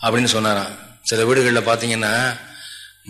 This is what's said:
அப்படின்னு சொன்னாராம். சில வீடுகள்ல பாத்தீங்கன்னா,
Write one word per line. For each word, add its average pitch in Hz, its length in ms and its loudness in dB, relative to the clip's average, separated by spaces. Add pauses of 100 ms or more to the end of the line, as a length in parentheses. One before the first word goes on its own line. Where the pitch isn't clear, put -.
அப்படின்னு 117 240 2
சொன்னாராம். 107 800 -2
சில 113 200 0
வீடுகள்ல 120 540 4
பாத்தீங்கன்னா, 117 600 -2 (720)